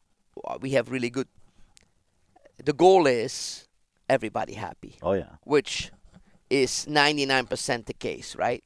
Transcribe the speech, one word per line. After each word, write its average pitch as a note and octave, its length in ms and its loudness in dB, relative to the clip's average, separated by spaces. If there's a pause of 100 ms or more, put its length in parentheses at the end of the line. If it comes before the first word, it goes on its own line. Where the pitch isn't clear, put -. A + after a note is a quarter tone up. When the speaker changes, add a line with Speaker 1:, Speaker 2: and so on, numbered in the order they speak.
(340)
Speaker 1:
w-, - 260 -10
we C3 120 -8
have A#2+ 180 0
really B2 200 -4
good, B2+ 180 -4 (1300)
the C#3+ 100 0
goal E3+ 340 8
is - 640 -2 (400)
everybody A2+ 460 -2
happy. - 480 -14
Speaker 2:
Oh, F#2 100 0
yeah. F2 320 -4
Speaker 1:
Which - 460 0 (600)
is C3 380 0
ninety-nine C#3+ 580 2
percent - 400 -6
the C3 80 -10
case, - 420 -8
right? A#2+ 300 -2